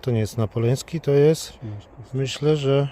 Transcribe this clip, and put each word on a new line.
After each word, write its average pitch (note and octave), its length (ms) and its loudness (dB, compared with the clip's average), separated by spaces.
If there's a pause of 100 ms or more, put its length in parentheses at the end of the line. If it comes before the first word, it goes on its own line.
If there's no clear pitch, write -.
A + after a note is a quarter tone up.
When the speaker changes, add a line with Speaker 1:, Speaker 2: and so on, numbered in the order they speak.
Speaker 1:
to C3 100 -4
nie A2+ 80 2
jest G#2+ 180 -2
napoleoński, A#2+ 640 -2
to C#3+ 100 0
jest, D3 400 4
Speaker 2:
Ciężko. G#2 400 -14 (220)
Speaker 1:
myślę, C#3 440 -2
że C#3 340 2